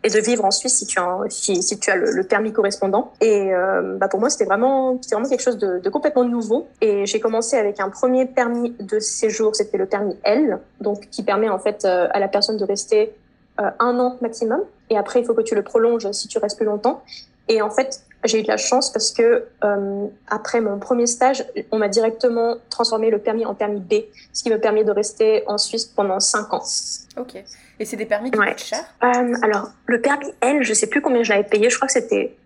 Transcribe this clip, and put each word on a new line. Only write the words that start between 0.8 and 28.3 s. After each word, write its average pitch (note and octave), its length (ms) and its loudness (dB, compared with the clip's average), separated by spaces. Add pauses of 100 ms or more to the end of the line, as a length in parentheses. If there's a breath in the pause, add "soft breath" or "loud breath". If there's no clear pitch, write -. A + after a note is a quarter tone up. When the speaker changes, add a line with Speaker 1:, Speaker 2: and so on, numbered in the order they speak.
Speaker 1:
tu - 140 -4
as, F3+ 180 -2 (120)
si, F#3 320 -2
si G3+ 180 -4
tu - 100 -2
as F#3+ 60 2
le, F3+ 160 0
le F#3 120 0
permis G#3+ 280 0
correspondant. G3+ 680 0
Et, G3+ 340 2
euh, F#3+ 420 0
bah, F#3+ 120 0
pour G3 120 0
moi, A#3+ 80 2
c'était B3 160 0
vraiment, B3+ 560 2
c'était - 160 -4
vraiment A#3 120 -2
quelque B3 140 0
chose A#3+ 160 0
de, F#3 200 0
de F3+ 100 -2
complètement B3+ 360 2
nouveau. A#3+ 420 0 (140)
Et G3+ 260 2
j'ai A3 140 -2
commencé A3+ 360 0
avec G#3 240 0
un G3 80 -2
premier B3+ 380 2
permis A#3+ 520 0
de G#3+ 220 -2
séjour, G#3+ 560 0
c'était G#3 220 -2
le F#3+ 80 0
permis G3+ 380 -2
L, A3+ 340 2 (220)
donc G#3 300 -4
qui - 120 -8
permet G#3 260 2
en F#3+ 100 0
fait, G#3 260 -2
euh, F3+ 280 2
à G3+ 80 0
la G3 80 0
personne G#3 280 0
de G3+ 80 -2
rester, G#3 500 0 (460)
euh, G3+ 100 0 (100)
un B3 180 2
an B3 220 0
maximum. A#3 400 -2 (300)
Et G#3+ 80 4
après, A3 220 2
il A#3+ 40 -2
faut A#3 100 2
que A3+ 80 2
tu A3 120 -2
le G3+ 80 2
prolonges A3+ 500 2
si - 160 -8
tu - 100 -4
restes G#3 180 -2
plus A3 100 0
longtemps. G#3 360 0 (460 loud breath)
Et A3 140 4
en G#3+ 80 0
fait, C4+ 320 -2 (220)
j'ai A3+ 160 2
eu - 20 -4
de G#3+ 60 -2
la G#3+ 80 2
chance - 360 2
parce G#3+ 200 0
que, A#3 320 4 (200)
euh, G3+ 420 -2 (220)
après A3+ 320 -2
mon G3+ 180 -2
premier A#3+ 280 0
stage, B3+ 380 0 (280)
on A3 60 0
m'a G#3 100 2
directement A#3 680 0 (140)
transformé A3 400 0
le G#3 80 2
permis A3 280 -2
en G#3 80 -6
permis G#3 260 -4
B, F#3 140 -2 (380 loud breath)
ce - 100 -8
qui A#3 80 -2
me G#3+ 100 2
permet G#3+ 240 2
de G#3 60 2
rester G#3+ 560 2
en G#3 120 -4
Suisse A3+ 280 -4
pendant G3 340 -2
cinq G#3 320 0
ans. F3 100 -4 (540)
Speaker 2:
Ok. A#3+ 260 -12 (360 loud breath)
Et G#3+ 60 -6
c'est G#3+ 120 -8
des G#3+ 100 -6
permis G#3 240 -2